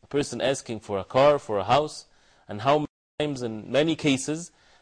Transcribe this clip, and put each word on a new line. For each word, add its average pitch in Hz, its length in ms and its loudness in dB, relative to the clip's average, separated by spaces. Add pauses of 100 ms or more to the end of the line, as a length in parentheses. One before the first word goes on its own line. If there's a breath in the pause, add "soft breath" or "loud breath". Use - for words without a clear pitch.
A - 40 -20
person 135 340 -4
asking 120 400 -4
for 98 180 -4
a 92 40 -6
car, 143 360 4
for 107 180 -4
a 95 60 0
house, 143 420 0 (420 soft breath)
and 104 140 -8
how 139 180 4
many 147 80 -2 (320)
times 147 220 -4
in 110 300 -8
many 151 240 2
cases 147 560 -2 (300 soft breath)